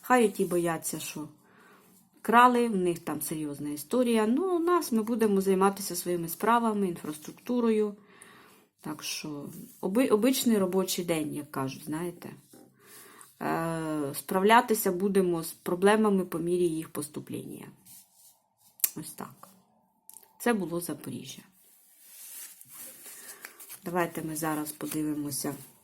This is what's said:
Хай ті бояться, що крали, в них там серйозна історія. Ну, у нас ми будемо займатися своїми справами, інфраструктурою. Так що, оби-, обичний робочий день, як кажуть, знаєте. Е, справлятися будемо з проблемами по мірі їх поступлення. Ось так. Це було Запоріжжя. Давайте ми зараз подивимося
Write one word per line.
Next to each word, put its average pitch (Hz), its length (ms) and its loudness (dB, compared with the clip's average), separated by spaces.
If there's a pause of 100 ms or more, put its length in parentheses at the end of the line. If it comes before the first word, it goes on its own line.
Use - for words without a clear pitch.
Хай 247 280 4
ті 196 160 0
бояться, 170 540 -2
що 151 300 -10 (920)
крали, 240 460 6
в 220 80 0
них 175 220 0
там 151 240 -6
серйозна 147 480 -6
історія. 226 560 2
Ну, 349 300 2
у - 20 2
нас 330 340 2
ми 220 100 2
будемо 214 380 2
займатися 190 560 2
своїми 175 320 -4
справами, 214 600 2
інфраструктурою. 214 1040 -2 (840)
Так 151 220 -10
що, 147 460 -10 (320)
оби-, 214 280 2
обичний 226 500 4
робочий 185 460 0
день, 156 300 -2
як 143 160 -10
кажуть, 135 340 -6
знаєте. 170 460 -6 (1120)
Е, 156 720 -2
справлятися 214 800 4
будемо 180 500 2
з 160 100 -10
проблемами 196 720 4
по 170 140 -6
мірі 175 300 0
їх 160 200 -4
поступлення. - 800 -10 (1300)
Ось 156 140 -10
так. - 380 -14 (880)
Це 240 140 0
було 175 280 -2
Запоріжжя. - 600 -10 (2500)
Давайте 170 380 -2
ми 156 140 -6
зараз 151 360 -4
подивимося 151 840 -4 (280)